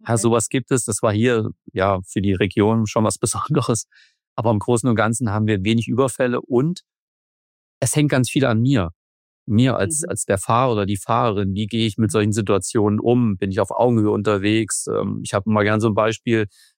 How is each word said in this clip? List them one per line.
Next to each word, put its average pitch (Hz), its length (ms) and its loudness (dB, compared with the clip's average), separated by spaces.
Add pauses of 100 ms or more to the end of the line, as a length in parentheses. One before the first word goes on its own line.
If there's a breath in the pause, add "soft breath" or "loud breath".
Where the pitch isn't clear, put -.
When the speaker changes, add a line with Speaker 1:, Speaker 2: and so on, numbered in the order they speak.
Speaker 1:
Okay. 113 160 -2
Speaker 2:
sowas 113 320 2
gibt - 220 -4
es. 131 140 0
Das - 180 -4
war 113 100 2
hier, 110 380 0 (220)
ja, 95 340 0
für - 160 -4
die 98 100 2
Region 107 540 2
schon 110 180 0
was 107 180 -2
<laughs> - 360 -2
Besonderes. 123 280 -2 (480 soft breath)
Aber 117 160 -2
im 107 80 2
Großen 120 300 0
und 113 80 2
Ganzen 113 340 0
haben 107 160 0
wir 104 160 0
wenig 110 260 0
Überfälle 123 520 0
und 143 400 0 (1000)
es - 160 -2
hängt 147 140 2
ganz 131 200 2
viel 135 140 0
an 113 160 2
mir. 120 300 2 (560)
Mir 117 300 2
als, 92 260 -2
Speaker 1:
Mhm. - 60 -8
Speaker 2:
als - 160 -6
der 101 140 0
Fahrer 120 340 0
oder 104 140 0
die 101 100 -2
Fahrerin, 104 580 -2
wie 107 120 -4
gehe 113 200 -2
ich 107 120 -4
mit 110 120 0
solchen 107 220 0
Situationen 104 680 0
um? 117 380 2
Bin 98 140 -4
ich 95 100 0
auf 98 100 -2
Augenhöhe 117 400 2
unterwegs? 104 760 0
Ähm, 104 360 -4
ich - 120 -6
hab 101 120 -2
immer 107 180 2
gern 107 160 2
so 113 80 0
ein 107 60 -2
Beispiel, 110 520 0 (320 soft breath)